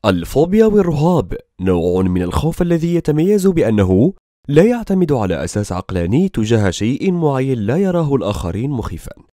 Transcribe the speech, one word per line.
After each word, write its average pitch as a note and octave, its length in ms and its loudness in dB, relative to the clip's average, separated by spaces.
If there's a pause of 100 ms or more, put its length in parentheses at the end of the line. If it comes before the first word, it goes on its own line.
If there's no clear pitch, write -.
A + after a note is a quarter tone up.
الفوبيا C#3+ 600 2
والرهاب E3+ 720 0 (240)
نوع F2+ 400 2
من F#2 200 0
الخوف F2+ 400 -2
الذي E3+ 340 0
يتميز F3 520 0
بأنه A2 640 2 (340)
لا D3 160 6
يعتمد G3 480 0
على F#2 320 0
أساس G2+ 280 -4
عقلاني F#2 580 -2
تجاه G#2+ 400 0
شيء A#2 420 -2
معين C3+ 480 0
لا A2 180 -2
يراه E3+ 380 0
الآخرين G2+ 540 -4
مخيفًا. G#2+ 420 -8 (220)